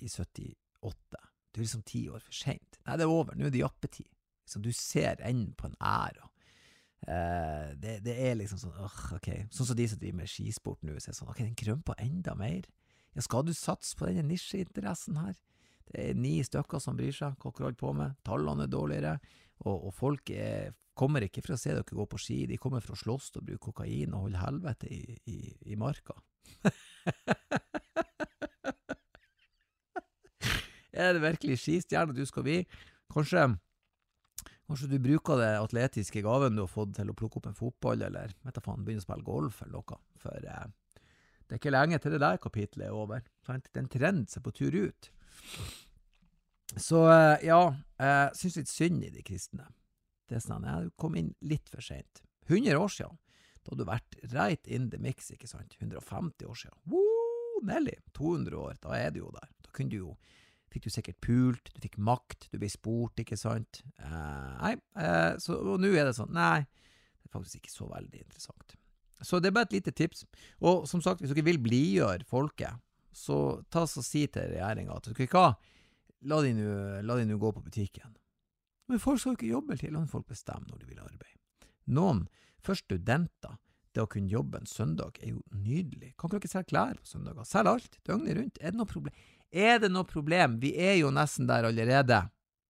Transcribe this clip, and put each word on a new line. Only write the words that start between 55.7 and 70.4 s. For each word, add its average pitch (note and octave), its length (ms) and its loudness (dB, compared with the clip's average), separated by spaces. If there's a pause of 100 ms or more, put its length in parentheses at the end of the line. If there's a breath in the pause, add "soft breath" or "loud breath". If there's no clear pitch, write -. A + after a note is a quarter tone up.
Hundre - 180 -8
og - 80 -16
femti - 400 -8
år A2 80 -12
siden. - 320 -16
Woo, A4+ 800 0
Nelly, B3+ 340 -2 (140)
to D#3+ 240 -2
hundre E2 200 -4
år, C#2+ 240 -8
da - 140 -8
er A#2 160 -2
du - 100 -8
jo - 140 -12
der. - 160 -20 (140)
Da - 80 -20
kunne C3+ 180 -4
du A#2 60 -6
jo... F#2 200 -10 (580 soft breath)
fikk - 140 -8
du - 20 -6
sikkert - 320 -8
pult, B2 520 2
du - 100 -18
fikk - 180 -10
makt, - 480 -2
du - 80 -8
ble G#2 140 -4
spurt, A#2 500 -4
ikke A2 160 -6
sant? A2+ 440 -6 (200)
Eh, C#2+ 560 -8
nei, A3+ 160 0 (240)
eh, E3 440 4
så, E3+ 180 -4
og G3 220 0
nå G3 120 4
er D3 140 6
det A#2 100 -2
sånn, G#2+ 160 -6
nei, E3 300 4
det - 640 -20
er - 60 -10
faktisk G2 240 -10
ikke - 140 -18
så - 180 -12
veldig - 320 -14
interessant. - 500 -20 (500)
Så F3+ 160 2
det F3+ 80 4
er G3 80 4
bare A#3+ 140 4
et G3 80 0
lite - 160 -4
tips. - 300 0 (420 loud breath)